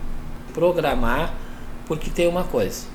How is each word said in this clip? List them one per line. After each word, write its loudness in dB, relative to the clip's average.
programar, 2
porque -2
tem 4
uma 2
coisa. 0